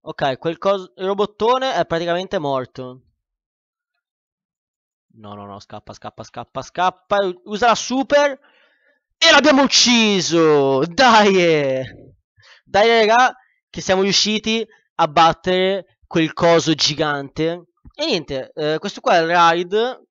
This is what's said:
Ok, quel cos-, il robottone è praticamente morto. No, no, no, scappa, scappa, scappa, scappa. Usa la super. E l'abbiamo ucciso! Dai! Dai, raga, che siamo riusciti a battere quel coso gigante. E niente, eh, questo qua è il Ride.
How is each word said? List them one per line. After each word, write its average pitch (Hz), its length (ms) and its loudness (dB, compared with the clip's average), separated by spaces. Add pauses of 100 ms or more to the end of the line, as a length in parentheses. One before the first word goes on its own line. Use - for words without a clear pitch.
Ok, 143 380 -6
quel 165 200 -6
cos-, 190 380 -4
il 185 100 -8
robottone 220 680 -2
è 165 120 -2
praticamente 175 520 -4
morto. 131 640 -6 (2000)
No, 104 200 -18
no, 101 120 -16
no, 101 140 -18
scappa, - 320 -20
scappa, 110 320 -18
scappa, - 380 -14
scappa. 185 560 -4 (260)
Usa 214 240 -2
la 220 80 4
super. 277 640 -2 (760)
E 330 140 4
l'abbiamo 285 320 4
ucciso! 160 1200 2
Dai! 175 1000 2 (800)
Dai, 220 420 2
raga, 233 280 2 (360)
che - 100 -14
siamo 190 220 0
riusciti 214 640 -2 (300)
a 165 100 2
battere 180 1000 0
quel 160 260 -2
coso 165 420 2
gigante. 151 920 -4 (320)
E 302 60 -4
niente, 147 480 -6
eh, 156 240 -4
questo - 220 -12
qua 220 160 2
è 165 60 4
il 165 40 -2
Ride. 175 840 0